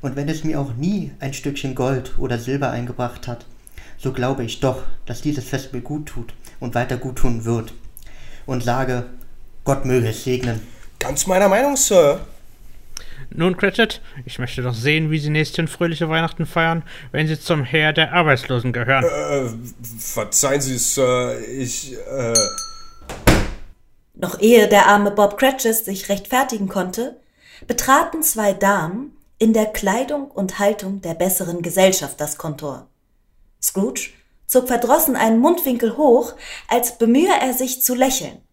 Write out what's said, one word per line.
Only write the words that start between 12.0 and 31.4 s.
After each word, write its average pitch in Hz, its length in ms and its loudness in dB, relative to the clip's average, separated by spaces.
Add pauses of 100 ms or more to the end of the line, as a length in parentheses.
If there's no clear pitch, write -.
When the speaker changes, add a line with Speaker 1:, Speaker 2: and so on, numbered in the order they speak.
Speaker 3:
Nun, 175 260 0
Cratchit, 208 440 0 (240)
ich 120 120 -12
möchte 123 240 -6
doch 123 120 -2
sehen, 151 360 0
wie 156 80 0
Sie 147 120 -2
nächstes 151 420 0
fröhliche 170 380 -2
Weihnachten 160 360 -2
feiern, 165 380 0 (280)
wenn 156 160 0
Sie 156 120 -2
zum 156 240 0
Heer 156 280 2
der 151 220 2
Arbeitslosen 131 580 2
gehören. 123 320 2
Speaker 2:
Äh, 143 460 0 (480)
verzeihen 135 640 0
Sie, 131 160 -4
Sir, 123 640 2 (180)
ich, 127 360 -6
äh 117 400 -4 (1800)
Speaker 4:
Noch - 260 -8
ehe 233 280 8
der 202 200 6
arme 202 240 6
Bob 202 260 4
Cratchit 262 380 2
sich 196 340 -6
rechtfertigen 202 580 -2
konnte, 185 520 -4 (480)
betraten 311 540 2
zwei 214 320 2
Damen 196 640 0 (220)
in 220 140 6
der 220 120 4
Kleidung 262 640 -2
und 190 300 -4
Haltung 202 420 0
der 165 140 -6
besseren 175 460 -2